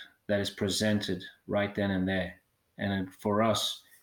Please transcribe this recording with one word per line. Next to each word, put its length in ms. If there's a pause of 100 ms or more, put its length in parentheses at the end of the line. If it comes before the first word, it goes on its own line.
(280)
that 120
is 100
presented 720 (260)
right 280
then 160
and 160
there. 280 (420)
And 360
for 300
us, 380 (220)